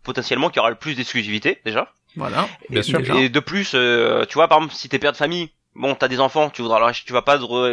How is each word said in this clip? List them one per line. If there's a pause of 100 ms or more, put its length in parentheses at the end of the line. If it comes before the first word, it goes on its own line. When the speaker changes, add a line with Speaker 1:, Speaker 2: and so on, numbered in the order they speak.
Speaker 1:
potentiellement
qui
aura
le
plus
d'exclusivité,
déjà. (280)
Speaker 2:
Voilà. (220)
Speaker 3:
Bien
Speaker 2:
Et
Speaker 3:
sûr.
Speaker 2:
déjà.
Speaker 1:
Et
de
plus,
euh,
tu
vois,
par
exemple,
si
t'es
père
de
famille, (260)
bon,
t'as
des
enfants,
tu
voudras
leur
ach-,
tu
vas
pas
leur,